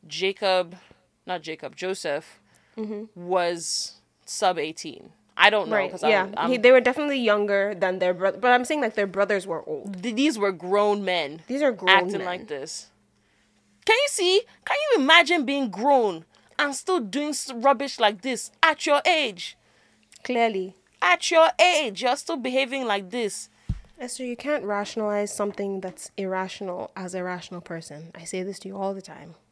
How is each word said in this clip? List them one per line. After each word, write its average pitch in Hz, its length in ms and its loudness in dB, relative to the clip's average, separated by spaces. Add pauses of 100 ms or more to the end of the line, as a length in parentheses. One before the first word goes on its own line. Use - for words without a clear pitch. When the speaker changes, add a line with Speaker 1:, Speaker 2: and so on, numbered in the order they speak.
Speaker 1:
Jacob, 185 680 0 (520)
not 180 160 -6
Jacob, 156 320 -10
Joseph 175 640 -6 (380)
Speaker 2:
Mm-hmm. 214 260 -8 (120)
Speaker 1:
was 175 800 -2 (280)
sub 180 320 0
eighteen. 156 540 -8 (260)
I 190 140 10
don't 202 180 0
know, 220 60 0
Speaker 2:
Right, 190 160 0
Speaker 1:
'cause 185 120 -10
Speaker 2:
yeah. 190 200 4
Speaker 1:
I'm, 196 140 -8
I'm 160 140 0
Speaker 2:
He, 254 60 2
they 233 140 8
were 254 100 8
definitely 277 380 0
younger 208 560 2
than 185 240 0
their 180 160 2
bro-, 190 220 0
but 247 140 4
I'm 247 140 4
saying, 302 160 -2
like, 226 140 -2
their 208 120 0
brothers 196 380 0
were 165 240 -6
old. 180 320 -8
Speaker 1:
th-, 226 140 -4
these 262 240 2
were 202 120 2
grown 202 540 2
men 165 420 -2
Speaker 2:
These 269 140 -2
are 285 100 4
grown 185 200 -4
Speaker 1:
acting 190 280 4
Speaker 2:
men. 185 60 -6
Speaker 1:
like 180 220 -8
this. 147 400 -10 (960)
Can 440 120 4
you 571 120 2
see? 370 320 2 (220)
Can - 140 -2 (140)
you 415 100 4
imagine 320 420 6
being 269 260 -2
grown 202 540 2 (340)
and 285 160 -2
still 359 280 -2
doing 262 280 -4
s-, - 240 -8
rubbish 262 460 0
like 208 220 2
this 254 280 -6 (120)
at 320 240 2
your 285 200 4
age? 277 520 0 (680)
Speaker 2:
Clearly. 226 520 0 (260)
Speaker 1:
At 349 280 2
your 330 200 6 (100)
age, 302 420 4
you're 240 140 2
still - 220 -6
behaving 262 480 -2
like 202 240 -2
this. 220 400 -6 (500)
Speaker 2:
Esther, 254 240 -10
you 240 140 -6
can't 285 260 -4
rationalize 208 720 -2
something 202 460 -4
that's 180 340 -12
irrational 190 800 -6
as 185 180 -10
a 185 100 -6
rational 180 360 -10
person. 165 560 -14
I 165 80 -18
say 185 180 -8
this 190 180 -8
to 190 100 -14
you 196 80 -12
all 196 160 -4
the 196 80 -10
time. 160 340 -20 (160)